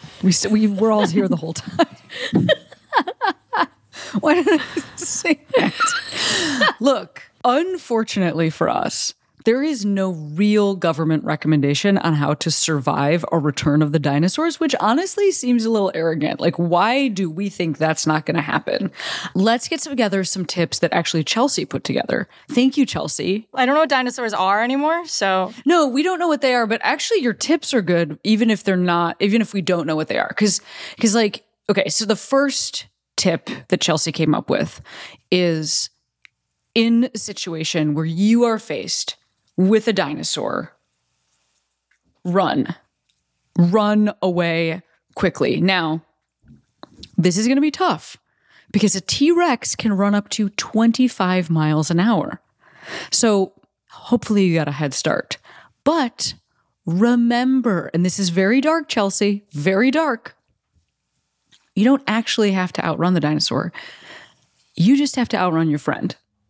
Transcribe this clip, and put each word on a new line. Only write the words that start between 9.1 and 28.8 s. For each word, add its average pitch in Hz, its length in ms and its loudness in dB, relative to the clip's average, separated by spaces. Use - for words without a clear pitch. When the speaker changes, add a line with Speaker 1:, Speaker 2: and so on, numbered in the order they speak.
Speaker 1:
there 240 180 2
is 277 240 -2
no 196 260 0
real 196 640 0
government 160 480 0
recommendation 151 760 2
on 160 160 2
how 147 200 0
to - 140 -4
survive 147 840 0
a 165 60 2
return 147 460 2
of 147 80 0
the 160 80 0
dinosaurs, 160 600 0
which 311 200 0
honestly 370 520 0
seems 247 340 0
a 226 40 0
little 208 240 0
arrogant. 160 460 -2
Like, 170 160 0
why 202 540 2
do 190 200 -2
we 190 200 -6
think 165 280 -4
that's 160 300 0
not 156 180 0
gonna 165 160 0
happen? - 480 -2
Let's 226 320 2
get 320 140 -6
together 214 420 -2
some 180 220 -4
tips - 340 -4
that 170 140 0
actually 165 300 0
Chelsea - 400 0
put - 200 -8
together. - 440 -2
Thank 262 260 2
you, 269 120 2
Chelsea. - 680 -4
Speaker 2:
I 262 140 0
don't 277 80 2
know 311 60 4
what 320 80 0
dinosaurs 254 440 -2
are 196 300 2
anymore, 294 420 0
so. 190 480 -2
Speaker 1:
No, 330 220 4
we 262 140 0
don't 359 160 0
know 349 120 0
what 294 120 0
they 262 140 2
are, 233 100 2
but 220 180 -2
actually 320 360 0
your 240 140 0
tips - 400 -2
are 220 100 2
good, 170 400 0
even 220 260 4
if 208 140 0
they're 190 140 0
not, 175 420 0